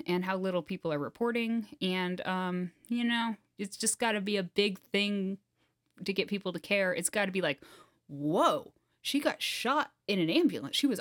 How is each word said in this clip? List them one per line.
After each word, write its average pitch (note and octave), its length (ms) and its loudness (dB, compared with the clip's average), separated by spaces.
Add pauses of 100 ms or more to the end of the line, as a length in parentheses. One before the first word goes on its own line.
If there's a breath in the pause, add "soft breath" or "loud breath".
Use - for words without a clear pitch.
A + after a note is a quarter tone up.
and F3+ 180 2
how F#3+ 120 0
little F3+ 260 0
people F3 280 -4
are D3 60 0
reporting. A3+ 720 -2 (120)
And, F3+ 460 -2
um, F3+ 460 -2 (160)
you A#3+ 160 -2
know, A#3 320 0 (240)
it's G3+ 180 -8
just - 220 0
gotta A3 200 2
be G3+ 180 0
a G3 60 2
big G3+ 360 0 (120)
thing G3+ 460 0 (640)
to G3 80 -2
get F#3+ 160 0
people G3 260 -4
to E3+ 60 -8
care. G3 340 0
It's - 180 -2
gotta G3+ 200 0
be F#3 100 -2
like, D3+ 200 0 (460 loud breath)
"Whoa, D3+ 680 0 (280)
she - 180 -2
got - 220 0
shot - 500 0 (160)
in G3 120 2
an E3 100 2
ambulance. F#3 460 2
She C#4+ 120 4
was A3 140 0